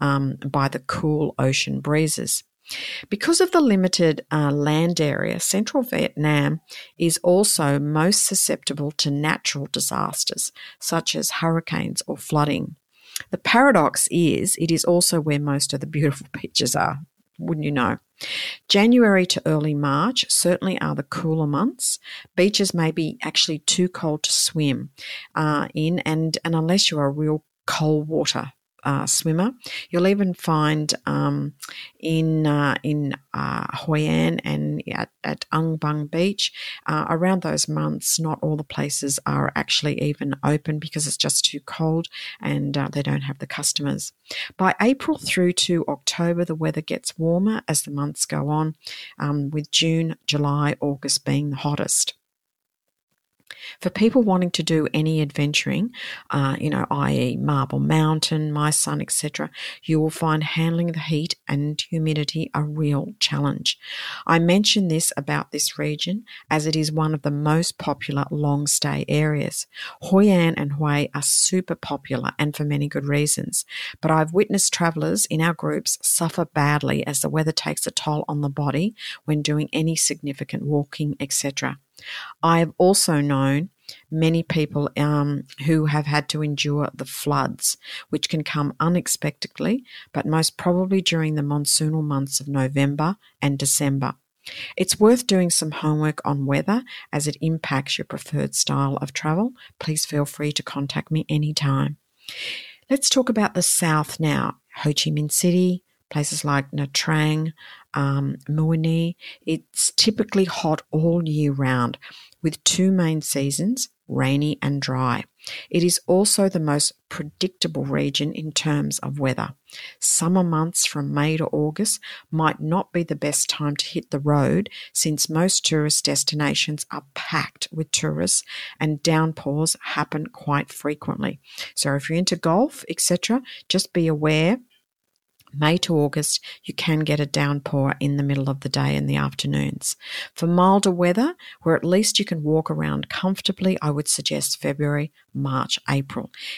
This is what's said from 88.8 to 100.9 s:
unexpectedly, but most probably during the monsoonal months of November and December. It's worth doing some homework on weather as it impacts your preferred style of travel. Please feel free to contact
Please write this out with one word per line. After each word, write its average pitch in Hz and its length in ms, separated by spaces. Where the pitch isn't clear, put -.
unexpectedly, 175 1040
but - 140
most 160 300
probably 185 460
during 160 320
the 151 80
monsoonal 147 600
months 139 380
of 139 80
November 139 680
and 143 160
December. 139 560
It's - 240
worth 240 260
doing 180 240
some 156 200
homework 151 540
on 139 220
weather 151 360
as 151 140
it 156 140
impacts 151 580
your - 60
preferred - 500
style 139 460
of - 120
travel. 185 400
Please 156 260
feel 147 200
free 147 280
to - 100
contact - 480